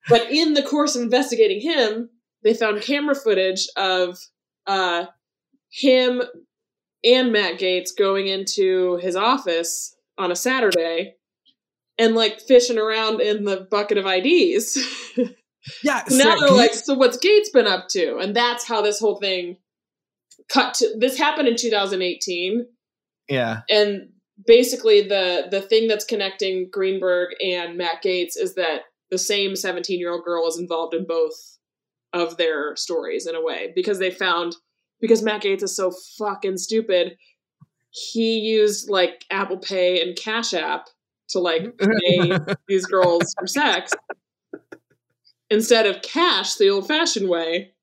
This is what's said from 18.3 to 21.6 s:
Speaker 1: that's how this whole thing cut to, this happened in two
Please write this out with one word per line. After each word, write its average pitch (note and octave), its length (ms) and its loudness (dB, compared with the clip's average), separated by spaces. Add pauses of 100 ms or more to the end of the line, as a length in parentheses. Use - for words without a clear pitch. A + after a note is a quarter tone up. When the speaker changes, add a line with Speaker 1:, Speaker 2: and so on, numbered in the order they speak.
Speaker 1:
that's A#3+ 300 0
how A3 160 -2
this G#3 180 -2
whole G#3 180 0
thing F3+ 400 -6 (920)
cut - 260 2
to, A3 220 0
this C4 220 0
happened D4+ 280 0
in A#3 80 2
two A#3 140 -4